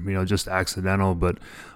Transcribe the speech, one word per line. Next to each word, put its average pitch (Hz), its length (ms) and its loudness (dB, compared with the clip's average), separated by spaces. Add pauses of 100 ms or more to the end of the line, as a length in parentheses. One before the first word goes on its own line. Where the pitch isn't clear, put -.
you 98 100 -2
know, 95 120 2
just 95 220 2
accidental. 95 640 2
But, 87 240 2 (380)